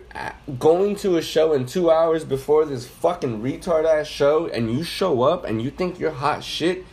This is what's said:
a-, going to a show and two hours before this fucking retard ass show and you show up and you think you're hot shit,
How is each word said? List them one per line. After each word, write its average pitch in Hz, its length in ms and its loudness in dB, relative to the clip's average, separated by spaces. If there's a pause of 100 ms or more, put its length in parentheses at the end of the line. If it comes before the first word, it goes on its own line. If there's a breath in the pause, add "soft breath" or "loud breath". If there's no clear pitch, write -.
(140)
a-, - 180 -8 (260)
going 180 380 4
to 190 200 0
a 156 60 2
show 156 320 2
and 127 120 0
two 170 240 0
hours 160 340 4
before 147 420 2
this 131 200 -8
fucking 156 560 -2
retard 156 440 -2
ass 151 200 2
show 151 420 2
and 113 220 -2
you 131 140 -2
show 170 380 0
up 170 240 2
and 110 160 -4
you 135 80 -4
think 180 280 -6
you're 156 120 -2
hot 139 340 -4
shit, 180 480 -4